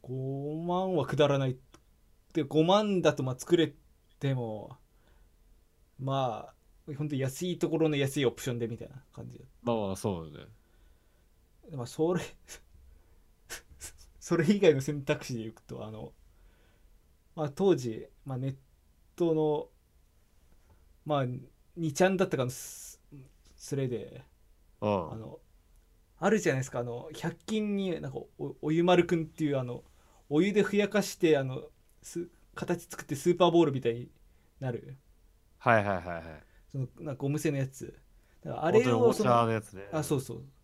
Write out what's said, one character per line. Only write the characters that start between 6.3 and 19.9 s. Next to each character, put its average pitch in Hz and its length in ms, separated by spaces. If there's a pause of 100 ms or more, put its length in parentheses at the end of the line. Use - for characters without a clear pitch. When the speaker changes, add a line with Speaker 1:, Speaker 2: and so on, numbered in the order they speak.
Speaker 1:
あ、 - 40 (380)
本 147 160
当 147 60
に 131 60
安 135 260
い 180 120
と 165 120
こ 160 80
ろ 160 100
の 147 80
安 139 240
い 127 60
オ 113 40
プ - 120
シ 131 80
ョ - 20
ン 120 60
で 117 100
み - 80
た - 80
い - 40
な - 80 (160)
感 120 180
じ。 127 120 (200)
Speaker 2:
ま 120 100
あ 113 40
ま 98 160
あ、 95 40
そ 92 260
う 78 80
だ 69 100
ね。 76 60 (1300)
Speaker 1:
ま 123 120
あ、 - 20
そ 160 260
れ、 175 80
<laughs> - 2000
そ - 160
れ 165 140
以 202 100
外 165 140
の 135 80
選 147 200
択 147 220
肢 131 100
で 110 100
い 110 80
く - 100
と、 120 240
あ 110 40
の、 110 220 (1200)
ま 156 100
あ、 139 60
当 185 240
時、 123 320 (200)
ま 135 80
あ、 127 40
ネ 135 100
ッ 135 80 (600)
ト 165 180
の、 151 340 (1400)